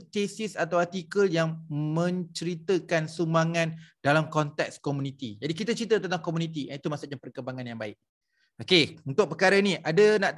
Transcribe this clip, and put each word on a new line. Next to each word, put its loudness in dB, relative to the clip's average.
tesis -4
atau -2
artikel 0
yang 0
menceritakan -2
sumbangan 0
dalam 2
konteks -2
komuniti. -6
Jadi -4
kita -4
cerita 0
tentang -4
komuniti. -4
Itu -8
maksudnya -6
perkembangan -10
yang -10
baik. -10
Okey, 4
untuk 0
perkara 6
ni, 2
ada 6
nak 0